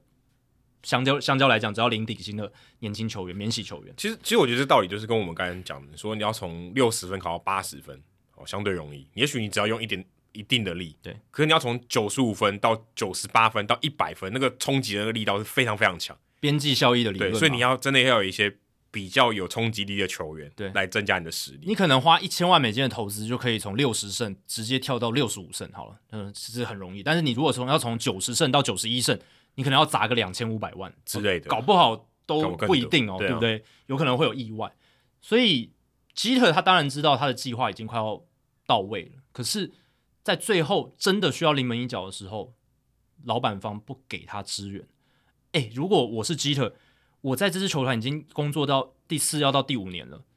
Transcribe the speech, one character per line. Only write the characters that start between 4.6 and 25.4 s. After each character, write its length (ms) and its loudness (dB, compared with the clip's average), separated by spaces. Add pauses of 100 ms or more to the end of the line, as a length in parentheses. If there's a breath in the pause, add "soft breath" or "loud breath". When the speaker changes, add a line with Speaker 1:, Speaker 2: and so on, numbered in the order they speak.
Speaker 2:
道 140 8
理 60 2
就 120 -4
是 80 -10
跟 120 2
我 60 0
们 80 -8
刚 180 -4
才 120 -8
讲 240 -12
的， 100 -20
说 160 -6
你 80 -6
要 100 0
从 440 -8
六 160 4
十 160 -6
分 100 -6
考 140 -6
到 80 -6
八 240 -2
十 160 -12
分， 200 -18 (360)
哦， 100 -20
相 180 -6
对 80 0
容 240 -6
易。 200 -18
也 100 0
许 160 -2
你 80 -4
只 100 -2
要 60 4
用 160 0
一 60 -8
点， 180 -6 (280)
一 100 -14
定 200 0
的 120 -4
力， 260 -10
Speaker 1:
对。 160 -14 (140)
Speaker 2:
可 100 -2
是 60 2
你 40 4
要 60 6
从 300 -2
九 200 0
十 140 0
五 100 2
分 280 0
到 200 2 (140)
九 180 -4
十 160 -8
八 220 6
分 160 -2
到 160 2
一 80 -2
百 240 -4
分， 180 -10
那 80 -4
个 180 0
冲 220 0
击 140 -4
的 60 -2
那 80 -2
个 40 -2
力 140 -4
道 140 0
是 40 -6
非 220 0
常 100 0
非 80 0
常 140 4
强。 180 -10 (240)
Speaker 1:
边 200 2
际 160 2
效 200 6
益 80 4
的 80 0
理 60 -4
论 140 0
嘛。 20 -2
Speaker 2:
对， 60 0
所 80 6
以 40 4
你 60 0
要 180 4
真 160 -2
的 80 4
要 180 6
有 60 2
一 80 -2
些 240 0 (360)
比 180 -8
较 220 6
有 160 -2
冲 240 -2
击 140 -4
力 120 -6
的 80 0
球 320 -6
员 180 -14
Speaker 1:
对。 180 -8
Speaker 2:
来 120 0
增 200 -2
加 120 2
你 80 -6
的 60 -10
实 220 -8
力。 100 -20
Speaker 1:
你 100 -4
可 140 2
能 120 6
花 200 6
一 80 -6
千 200 -2
万 140 6
美 100 2
金 120 0
的 60 0
投 200 -6
资 160 -8
就 120 -4
可 120 -2
以 80 0
从 180 -6
六 180 2
十 180 -6
胜 240 -4 (100)
直 180 -8
接 140 -2
跳 220 -2
到 120 0
六 160 2
十 120 -6
五 120 -16